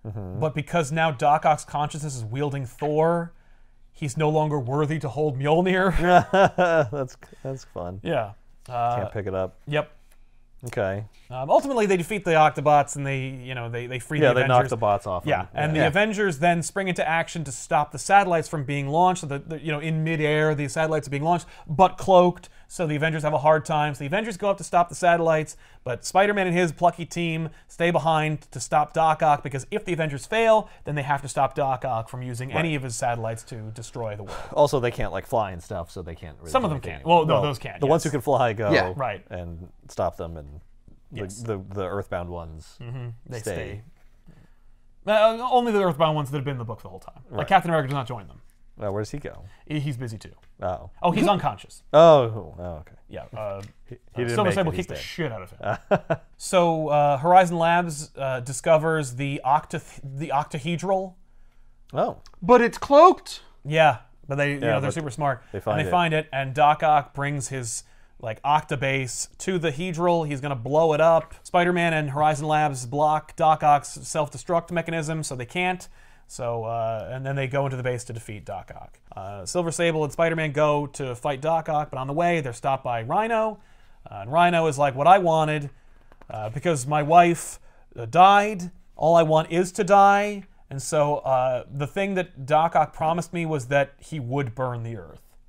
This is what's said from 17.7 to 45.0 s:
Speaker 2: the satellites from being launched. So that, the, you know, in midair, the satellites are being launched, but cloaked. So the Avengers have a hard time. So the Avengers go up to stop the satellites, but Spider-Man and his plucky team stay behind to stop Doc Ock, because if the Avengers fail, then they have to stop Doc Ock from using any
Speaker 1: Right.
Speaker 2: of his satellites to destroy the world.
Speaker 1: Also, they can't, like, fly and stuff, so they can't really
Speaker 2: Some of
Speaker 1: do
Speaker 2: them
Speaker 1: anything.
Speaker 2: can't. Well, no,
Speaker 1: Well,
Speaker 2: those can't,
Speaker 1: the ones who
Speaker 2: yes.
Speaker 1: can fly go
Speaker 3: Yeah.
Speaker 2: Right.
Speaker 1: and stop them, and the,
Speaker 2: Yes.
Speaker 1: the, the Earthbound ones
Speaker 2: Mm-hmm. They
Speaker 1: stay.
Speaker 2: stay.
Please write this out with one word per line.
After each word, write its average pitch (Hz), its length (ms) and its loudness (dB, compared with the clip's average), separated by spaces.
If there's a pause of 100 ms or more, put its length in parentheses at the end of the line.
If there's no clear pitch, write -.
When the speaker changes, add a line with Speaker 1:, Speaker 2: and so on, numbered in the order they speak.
Speaker 2:
the 135 60 -10
satellites 185 500 4
from 151 160 -6
being 143 240 -4
launched. 175 320 2
So 160 60 -10
that, 139 220 -8
the, 160 120 -10
you 156 100 -6
know, 147 80 -4
in 160 240 -2
midair, 156 520 2
the 143 140 -4
satellites 156 380 -2
are 131 40 -8
being 143 120 -4
launched, 170 240 0 (200)
but 180 300 4
cloaked. 180 520 6 (200)
So 170 180 -4
the 151 80 -2
Avengers 156 280 0
have 151 100 0
a 151 60 0
hard 156 260 4
time. 151 280 0
So - 60 -12
the 143 80 -8
Avengers 208 300 -4
go 202 120 -2
up 196 80 0
to 175 60 -12
stop 175 260 2
the 147 60 -12
satellites, 165 640 2 (260)
but 120 220 -6
Spider-Man 202 420 2
and 170 80 0
his 175 160 2
plucky 170 340 0
team 165 440 -4 (180)
stay 175 240 0
behind 156 500 0 (100)
to 135 80 -12
stop 151 340 -2
Doc 160 280 2
Ock, 147 220 2
because 135 260 -8
if 208 160 -6
the 180 80 -4
Avengers 151 320 -4
fail, 220 440 2 (160)
then 147 100 -6
they 143 80 -4
have 139 180 -2
to 139 60 -12
stop 135 260 -2
Doc 135 320 -4
Ock 117 240 -6
from 127 140 -12
using 127 280 -8
any 160 180 -2
Speaker 1:
Right. 151 80 -2
Speaker 2:
of 131 60 -6
his 123 120 -8
satellites 117 480 -4
to - 120 -16 (160)
destroy 113 440 -10
the 104 80 -14
world. 95 140 -14 (160)
Speaker 1:
Also, 143 260 4
they 120 100 0
can't, 113 220 -4
like, 92 160 -8
fly 107 240 -2
and 87 100 -12
stuff, 87 300 -10
so 98 100 -12
they 82 140 -12
can't 76 240 -16
really - 100 -18
Speaker 2:
Some 269 160 0
of 170 60 -2
Speaker 1:
do 151 40 -4
Speaker 2:
them 127 80 -8
Speaker 1:
anything. 90 180 -10
Speaker 2:
can't. - 40 -20
Well, 170 220 4
no, 160 80 4
Speaker 1:
Well, 104 80 2
Speaker 2:
those 143 160 -2
can't, 113 200 -12
Speaker 1:
the 143 60 0
ones 156 180 4
who - 40 -2
Speaker 2:
yes. 139 60 -2
Speaker 1:
can 139 80 -2
fly 123 320 2
go 104 180 0
Speaker 3:
Yeah. 92 240 2
Speaker 2:
Right. 113 340 -6
Speaker 1:
and 87 400 -12 (200)
stop 107 280 -4
them, 85 200 -10
and 73 240 -16 (500)
the, 139 100 -14
Speaker 2:
Yes. 101 220 -12
Speaker 1:
the, 107 260 -6
the 95 180 -6
Earthbound 90 440 -6
ones 80 500 -14
Speaker 2:
Mm-hmm. 120 280 -12 (180)
They 120 120 -12
Speaker 1:
stay. 107 140 -8
Speaker 2:
stay. 104 280 -10 (1200)